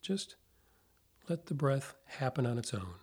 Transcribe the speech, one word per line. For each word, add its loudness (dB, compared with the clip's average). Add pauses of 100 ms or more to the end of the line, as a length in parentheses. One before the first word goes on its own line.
Just -2 (920)
let -2
the -4
breath 2 (100)
happen 0
on 2
its -2
own. -4